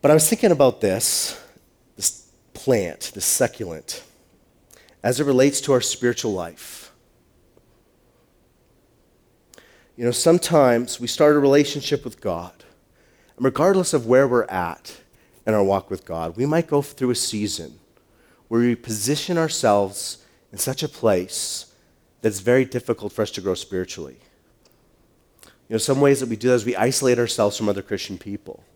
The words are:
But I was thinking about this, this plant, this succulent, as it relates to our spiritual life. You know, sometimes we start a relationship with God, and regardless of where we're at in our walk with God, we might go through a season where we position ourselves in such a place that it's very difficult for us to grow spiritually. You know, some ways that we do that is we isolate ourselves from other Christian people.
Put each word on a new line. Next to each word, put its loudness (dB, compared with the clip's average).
But 4
I 8
was 4
thinking 4
about 4
this, -2
this -6
plant, -2
this -8
succulent, -4
as 0
it 0
relates 4
to 0
our 4
spiritual -2
life. -12
You -8
know, 2
sometimes 2
we -6
start 4
a 4
relationship 2
with -14
God, -6
and -6
regardless 2
of 0
where 6
we're 2
at -8
in 0
our 4
walk 0
with -8
God, -8
we -2
might 0
go 0
through -4
a 0
season -6
where 0
we 2
position -4
ourselves 0
in -18
such -4
a -6
place -4
that 0
it's -4
very 4
difficult -6
for -4
us -4
to -10
grow -2
spiritually. -10
You -14
know, 0
some 0
ways 4
that -6
we -4
do -2
that 4
is 0
we -2
isolate 2
ourselves 0
from -2
other -2
Christian -8
people. -14